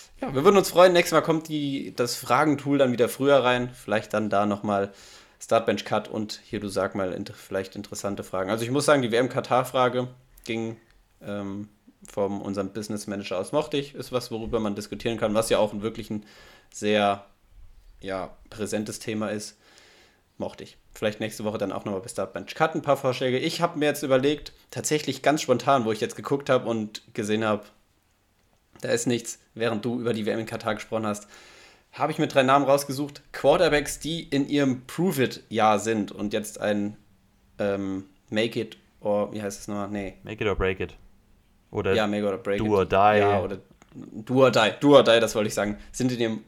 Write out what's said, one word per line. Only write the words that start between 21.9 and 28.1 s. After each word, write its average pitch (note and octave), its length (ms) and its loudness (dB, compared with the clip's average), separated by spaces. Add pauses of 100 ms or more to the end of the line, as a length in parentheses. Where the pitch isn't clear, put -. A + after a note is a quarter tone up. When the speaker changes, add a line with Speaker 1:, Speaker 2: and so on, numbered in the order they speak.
Speaker 1:
bis - 120 -14
Startbench G2 420 -8
Cut D#3+ 200 0
ein D3+ 60 -2
paar C3+ 160 2
Vorschläge. B2+ 400 -2
Ich D#3+ 240 -2
hab E3+ 140 -2
mir D3 100 -2
jetzt C#3+ 180 0
überlegt, C#3 500 0 (180)
tatsächlich C#3+ 500 -2
ganz D3+ 200 2
spontan, B2 440 4
wo A2 60 0
ich G#2+ 100 -2
jetzt A2 140 -4
geguckt C#3 340 -4
hab B2+ 160 4
und A2 380 -4 (100)
gesehen G#2+ 320 0
hab, G#2 200 0 (1160)